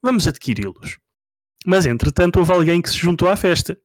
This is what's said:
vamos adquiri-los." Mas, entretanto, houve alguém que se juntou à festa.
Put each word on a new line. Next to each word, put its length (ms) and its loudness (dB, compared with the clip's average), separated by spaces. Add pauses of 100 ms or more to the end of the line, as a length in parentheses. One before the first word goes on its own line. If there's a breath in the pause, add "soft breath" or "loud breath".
vamos 240 0
adquiri-los." 720 -6 (680)
Mas, 180 2
entretanto, 540 0
houve 140 2
alguém 280 2
que 80 -6
se 80 -4
juntou 320 0
à 80 2
festa. 480 -2